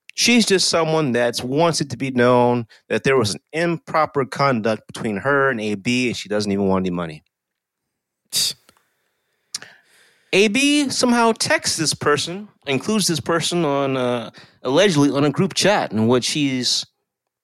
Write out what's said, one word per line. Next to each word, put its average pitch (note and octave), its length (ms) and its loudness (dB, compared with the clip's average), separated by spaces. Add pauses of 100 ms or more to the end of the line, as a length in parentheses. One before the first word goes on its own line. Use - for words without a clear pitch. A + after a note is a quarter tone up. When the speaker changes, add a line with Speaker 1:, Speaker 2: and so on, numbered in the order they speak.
(160)
Speaker 1:
She's A#3 300 2
just F#3 240 0
someone D#3+ 440 0
that A#2+ 300 0
wants D3+ 380 0
it C#3+ 80 -4
to A#2+ 80 -10
be C3+ 140 -6
known B2 540 4 (220)
that A2 160 -2
there C3+ 140 2
was G#2+ 180 0
an - 60 -14 (100)
improper D#3+ 720 -2
conduct A2+ 640 0
between G#2 300 -6
her C#3 320 2
and A#2 100 -4
A G#2+ 160 -4
B, B2 320 -2
and G#2+ 80 -4
she - 140 -12
doesn't G#2 220 -2
even G2 160 0
want F#2+ 160 2
any F#2 120 -2
money. D#2+ 280 -8 (1080)
Speaker 2:
Tch. - 220 -2 (1800)
Speaker 1:
A G#3+ 160 4
B C#4 420 2
somehow A#3+ 440 2
texts - 440 -2
this D#3 160 -2
person E3 540 -2 (200)
includes E3+ 400 -2
this D#3+ 120 -2
person E3+ 460 -2
on, C#3 320 -2
uh, B2 340 -4 (300)
allegedly D3 480 4
on C#3 140 0
a D3+ 60 2
group F3+ 240 -2
chat F3 380 2
in A2 160 2
which B2 220 2
he's C3+ 560 -2 (580)